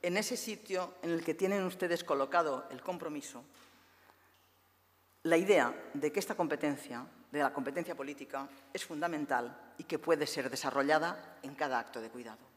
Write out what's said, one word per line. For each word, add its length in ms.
en 160
ese 200
sitio 640
en 100
el 120
que 100
tienen 300
ustedes 400
colocado 680
el 100
compromiso, 600
la 120
idea 580
de 180
que 80
esta 160
competencia, 720
de 80
la 140
competencia 420
política, 520
es 120
fundamental 920
y 60
que 160
puede 260
ser 240
desarrollada 920
en 120
cada 240
acto 200
de 100
cuidado. 480